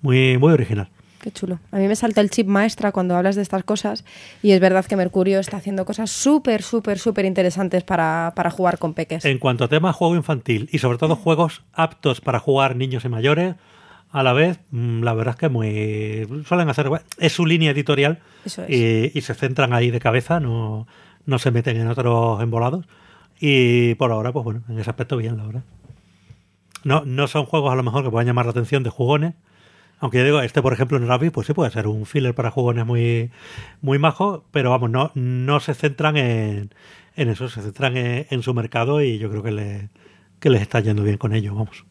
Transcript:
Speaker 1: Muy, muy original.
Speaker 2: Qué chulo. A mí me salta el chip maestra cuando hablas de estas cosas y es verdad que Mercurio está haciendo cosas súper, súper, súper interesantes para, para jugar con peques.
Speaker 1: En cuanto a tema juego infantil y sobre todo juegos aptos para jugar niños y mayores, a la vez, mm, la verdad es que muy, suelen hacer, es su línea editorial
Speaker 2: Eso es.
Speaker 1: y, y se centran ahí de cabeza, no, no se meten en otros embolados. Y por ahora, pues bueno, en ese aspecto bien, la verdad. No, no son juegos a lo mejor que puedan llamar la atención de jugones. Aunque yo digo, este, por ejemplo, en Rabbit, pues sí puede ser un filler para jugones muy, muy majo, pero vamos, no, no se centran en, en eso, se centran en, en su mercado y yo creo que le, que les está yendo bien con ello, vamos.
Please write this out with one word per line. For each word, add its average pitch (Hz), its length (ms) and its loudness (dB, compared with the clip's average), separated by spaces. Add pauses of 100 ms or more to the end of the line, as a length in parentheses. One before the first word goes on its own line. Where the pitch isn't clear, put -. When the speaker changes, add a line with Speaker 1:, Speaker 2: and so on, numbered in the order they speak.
Speaker 1:
Muy, 131 340 4
muy 151 160 6
original. 110 360 0 (300)
Speaker 2:
Qué 214 120 -10
chulo. 180 280 -8 (120)
A 202 60 -4
mí 196 100 0
me 214 80 2
salta 220 260 0
el 202 100 2
chip 214 160 0
maestra 202 440 2
cuando 180 240 0
hablas 185 200 2
de 202 80 -2
estas 190 200 -4
cosas 214 420 -4 (360)
y 208 100 6
es 190 80 8
verdad 185 260 4
que 208 100 -4
Mercurio 190 440 2
está 196 180 -6
haciendo 190 280 -6
cosas 214 240 -6
súper, 262 540 2
súper, 214 340 -2
súper 202 280 0
interesantes 185 580 0
para, 165 520 0
para 170 140 0
jugar 175 300 0
con 160 160 -4
peques. 160 300 -6
Speaker 1:
En 135 120 2
cuanto 123 260 0
a 120 40 0
tema 156 260 2
juego 165 220 2
infantil 131 560 -2
y 151 80 -2
sobre 120 180 0
todo 160 180 0
juegos 165 460 0 (120)
aptos 160 480 -2
para 120 180 0
jugar 135 360 2
niños 127 300 -4
y 123 40 -4
mayores, 147 460 0 (560)
a 139 120 0
la 127 100 4
vez, 165 260 2 (120)
mm, 117 320 -2
la 117 100 0
verdad 117 220 -2
es - 40 -20
que 160 100 0
muy, 107 1000 -4
suelen 175 220 2
hacer, 139 200 0 (300)
es 160 140 4
su 175 120 0
línea 160 260 2
editorial 143 480 0 (240)
Speaker 2:
Eso - 200 -12
es. - 60 -12
Speaker 1:
y, 117 480 2
y 135 40 -4
se 120 140 -8
centran 131 380 -2
ahí 120 180 2
de 117 80 -2
cabeza, 127 400 0
no, 113 480 -4 (400)
no 135 120 0
se 131 120 0
meten 117 260 0
en 113 100 -2
otros 117 540 2
embolados. 120 440 -2 (580)
Y 123 520 4
por 123 160 0
ahora, 110 200 -2
pues 127 120 -4
bueno, 113 260 -6
en 113 100 -6
ese 104 100 -6
aspecto 123 280 -6
bien, 113 200 -6
la 107 80 -8
verdad. 113 180 -10 (1200)
No, 147 220 2
no 135 220 -2
son 147 180 -2
juegos 139 260 0
a 127 40 0
lo 131 80 0
mejor 123 200 -2
que 127 80 -2
puedan 117 160 2
llamar 123 180 2
la 117 60 -2
atención 123 320 -2
de 120 80 -4
jugones. 147 420 0 (680)
Aunque 123 200 0
yo 127 60 6
digo, 147 160 4
este, 127 200 0
por 127 120 2
ejemplo, 131 240 0
en 120 100 0
Rabbit, 123 240 2
pues 113 160 -4
sí 151 60 -2
puede 147 180 0
ser 107 160 -2
un 107 200 -4
filler 127 280 0
para 117 160 -2
jugones 120 340 0
muy, 117 440 0 (520)
muy 139 180 2
majo, 165 520 0
pero 127 200 2
vamos, 120 200 2
no, 131 240 0
no 127 440 0
se 147 160 -4
centran 151 420 0
en, 107 540 -2 (440)
en 135 140 0
eso, 117 200 -4
se 113 120 -12
centran 123 360 -4
en, 123 320 -4
en 127 140 -2
su 131 120 -2
mercado 117 460 0
y 120 180 0
yo 107 100 -6
creo 107 140 -6
que 110 80 -4
le, 101 380 -8 (500)
que 151 100 2
les 113 120 6
está 110 180 0
yendo 107 240 0
bien 101 140 0
con 107 160 -2
ello, 101 220 -2
vamos. 107 360 -8